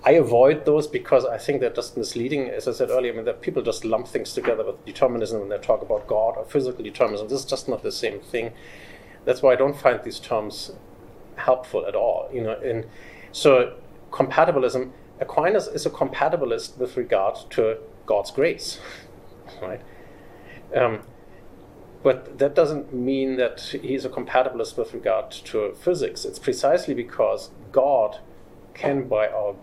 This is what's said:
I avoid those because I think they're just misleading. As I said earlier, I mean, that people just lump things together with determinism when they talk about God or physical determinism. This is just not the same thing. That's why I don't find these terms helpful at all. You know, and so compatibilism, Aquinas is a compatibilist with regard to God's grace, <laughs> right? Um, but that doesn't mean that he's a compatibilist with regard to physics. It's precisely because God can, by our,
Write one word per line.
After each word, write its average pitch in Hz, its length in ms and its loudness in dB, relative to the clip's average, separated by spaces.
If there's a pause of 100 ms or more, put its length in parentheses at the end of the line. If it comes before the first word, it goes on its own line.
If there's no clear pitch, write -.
I 135 100 6
avoid 143 520 6
those 151 220 4
because 127 400 2
I 117 100 -4
think 139 240 -2
they're 123 120 2
just - 240 -8
misleading. 127 520 -4
As - 180 -8
I 123 60 0
said 110 180 -2
earlier, 123 220 0
I 110 40 -10
mean, 113 100 -8
that 120 160 -4
people 135 200 -2
just 110 220 -2
lump 113 240 0
things - 240 -4
together 113 320 0
with 110 220 -8
determinism 113 540 0
when 98 100 -8
they 104 80 -4
talk 113 240 0
about 107 240 -2
God 110 320 2
or 110 80 -6
physical 127 360 -2
determinism. 107 460 -2
This 135 120 -2
is - 60 -10
just - 220 -6
not 117 140 -4
the 107 100 -4
same 101 280 -6
thing. 117 320 -6 (760)
That's 127 160 2
why 131 100 8
I 123 40 4
don't 139 200 2
find 123 260 2
these 110 160 -10
terms - 540 -6 (640)
helpful - 500 0
at 101 80 -4
all. 101 380 0
You 123 100 -4
know, 110 220 -4
and 113 220 -4 (460)
so 127 420 6 (360)
compatibilism, 135 800 2 (300)
Aquinas 170 480 0
is 143 160 -6
a 156 60 -2
compatibilist 139 880 -2
with 127 180 -4
regard 113 400 0 (140)
to 113 260 0 (300)
God's 101 240 0
grace, - 500 -2 (400)
<laughs> - 420 -20
right? 95 200 -8 (920)
Um, 117 260 2 (1040)
but - 360 0
that 143 160 2
doesn't 151 400 2
mean 131 420 -2
that 127 240 -2 (220)
he's 131 240 -2
a - 20 -6
compatibilist 123 720 0
with 113 160 -4
regard 107 360 0
to - 480 -4
physics. 156 460 -2
It's - 140 -10
precisely 151 560 0
because 110 560 -2 (220)
God 131 480 4 (520)
can, 139 360 -2
by 107 200 2
our, 104 240 -2 (100)